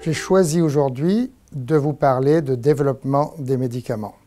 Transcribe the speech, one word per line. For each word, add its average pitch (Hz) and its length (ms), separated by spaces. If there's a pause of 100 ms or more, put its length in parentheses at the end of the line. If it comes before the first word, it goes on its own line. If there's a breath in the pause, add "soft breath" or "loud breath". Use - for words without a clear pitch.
J'ai 151 60
choisi 180 440
aujourd'hui 151 720 (200)
de 139 240
vous 147 180
parler 139 480
de 131 140
développement 139 840
des 131 200
médicaments. 120 580 (120)